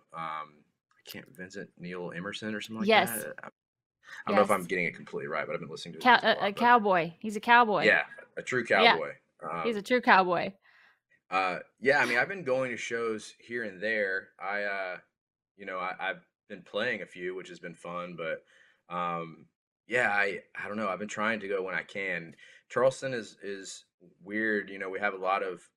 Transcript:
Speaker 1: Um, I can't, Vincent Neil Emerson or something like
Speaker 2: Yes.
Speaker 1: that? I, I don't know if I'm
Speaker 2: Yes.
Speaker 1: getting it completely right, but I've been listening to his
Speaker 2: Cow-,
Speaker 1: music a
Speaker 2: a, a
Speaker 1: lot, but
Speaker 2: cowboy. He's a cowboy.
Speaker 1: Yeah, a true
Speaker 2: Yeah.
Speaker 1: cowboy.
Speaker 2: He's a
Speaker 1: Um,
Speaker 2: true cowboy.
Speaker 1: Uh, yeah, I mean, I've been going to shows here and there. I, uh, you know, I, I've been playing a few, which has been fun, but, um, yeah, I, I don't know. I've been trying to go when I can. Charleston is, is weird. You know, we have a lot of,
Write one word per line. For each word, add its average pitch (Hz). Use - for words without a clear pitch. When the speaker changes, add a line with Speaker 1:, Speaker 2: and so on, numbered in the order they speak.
Speaker 1:
Um, 78
I -
can't, -
Vincent 92
Neil 87
Emerson 104
or 104
something 110
like 208
Speaker 2:
Yes. 120
Speaker 1:
that? 73
I, -
I -
don't 104
know 101
if 101
I'm 92
Speaker 2:
Yes. -
Speaker 1:
getting 90
it 78
completely 71
right, 76
but 76
I've 80
been 73
listening 80
to 80
his 247
Speaker 2:
Cow-, 233
Speaker 1:
music 214
a -
Speaker 2:
a, 196
a 202
Speaker 1:
lot, -
but 240
Speaker 2:
cowboy. 185
He's 214
a 214
cowboy. 214
Speaker 1:
Yeah, 78
a 87
true 123
Speaker 2:
Yeah. 101
Speaker 1:
cowboy. 71
Speaker 2:
He's 226
a 196
Speaker 1:
Um, -
Speaker 2:
true 247
cowboy. 190
Speaker 1:
Uh, 92
yeah, 135
I 127
mean, 120
I've 139
been 190
going 127
to 110
shows 117
here 120
and 92
there. 101
I, 101
uh, 95
you 98
know, 95
I, 90
I've 92
been 98
playing 110
a 85
few, 90
which 90
has 85
been 87
fun, 87
but, 80
um, 85
yeah, 113
I, 101
I 95
don't 101
know. 107
I've 90
been 104
trying 107
to 98
go 95
when 92
I 80
can. 87
Charleston 131
is, 110
is 98
weird. 104
You 98
know, 98
we 95
have 101
a 98
lot 95
of, 90